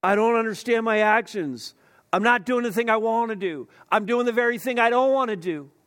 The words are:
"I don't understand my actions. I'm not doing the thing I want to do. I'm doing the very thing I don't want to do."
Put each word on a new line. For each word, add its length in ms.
"I 140
don't 200
understand 480
my 160
actions. 760
I'm 120
not 200
doing 200
the 80
thing 180
I 80
want 320
to 60
do. 320
I'm 160
doing 180
the 60
very 260
thing 220
I 100
don't 240
want 160
to 60
do." 340